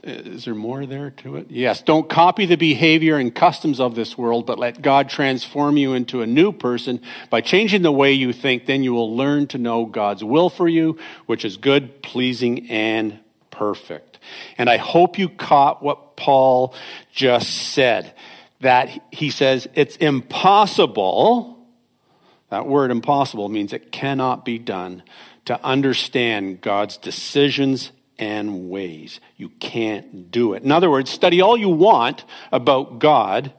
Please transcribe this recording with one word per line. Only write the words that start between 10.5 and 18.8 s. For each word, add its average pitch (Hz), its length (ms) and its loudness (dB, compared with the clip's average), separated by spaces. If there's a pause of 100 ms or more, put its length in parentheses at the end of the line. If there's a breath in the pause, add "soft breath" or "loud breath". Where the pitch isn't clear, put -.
you, 160 300 0 (300 loud breath)
which 113 180 -4
is 95 100 -6
good, 139 460 0
pleasing, 120 680 -4
and 110 500 -2 (320)
perfect." - 680 -8 (380 loud breath)
And 120 120 2
I 117 80 4
hope 175 400 2
you 190 120 -2
caught - 520 2
what 147 360 -8
Paul 131 560 4 (400 loud breath)
just - 580 -2
said, 110 420 0 (460 loud breath)
that 127 300 2 (220)